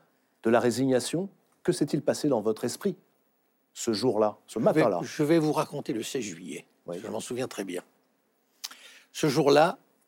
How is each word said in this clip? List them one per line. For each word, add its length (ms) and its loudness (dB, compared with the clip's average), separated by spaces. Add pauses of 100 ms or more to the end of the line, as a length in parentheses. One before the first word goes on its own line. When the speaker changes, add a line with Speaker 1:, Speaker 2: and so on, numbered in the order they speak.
(440)
Speaker 1:
de 60 2
la 100 6
résignation ? 680 0 (340)
Que 80 0
s'est-il 300 0
passé 260 0
dans 140 2
votre 220 -2
esprit 320 -4 (760)
ce 200 -4
jour-là, 440 0 (100)
ce 80 -10
Speaker 2:
Je 40 -2
vais, 60 2
Speaker 1:
matin-là ? 380 4
Speaker 2:
je 200 -4
vais 160 4
vous 140 2
raconter 400 -4
le 100 -4
seize 220 -6
juillet. 400 -12 (220)
Speaker 1:
Oui. 140 -8
Speaker 2:
Je 60 -12
m'en 120 -6
souviens 280 -6
très 160 -8
bien. 200 -8 (1300)
Ce 140 0
jour-là, 500 4 (300)